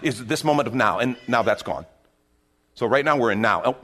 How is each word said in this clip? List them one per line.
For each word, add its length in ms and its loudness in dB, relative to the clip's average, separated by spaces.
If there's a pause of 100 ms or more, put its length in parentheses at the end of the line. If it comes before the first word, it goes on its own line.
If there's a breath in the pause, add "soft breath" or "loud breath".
is 240 -6
this 180 -4
moment 240 2
of 60 -8
now, 260 2
and 180 -2 (100)
now 160 0
that's 180 0
gone. 240 -8 (880)
So 140 -4
right 160 2
now 140 2
we're 160 2
in 80 0
now. 240 2
Oh, 180 0